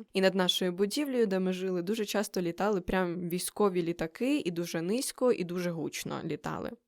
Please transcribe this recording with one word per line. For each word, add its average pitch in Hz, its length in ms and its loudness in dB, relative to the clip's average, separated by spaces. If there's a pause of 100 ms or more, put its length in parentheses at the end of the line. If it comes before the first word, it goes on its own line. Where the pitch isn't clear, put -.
(120)
І 190 80 0
над 190 140 6
нашою 185 380 2
будівлею, 233 540 2
де 190 120 2
ми 185 140 2
жили, 185 300 -2
дуже 208 220 -2
часто 208 360 -2
літали 185 400 0
прям 175 480 0
військові 180 540 0
літаки, 170 560 0
і 208 120 -2
дуже 170 320 -2
низько, 247 500 2
і - 120 0
дуже 175 260 -2
гучно 147 540 -6
літали. - 460 -6 (180)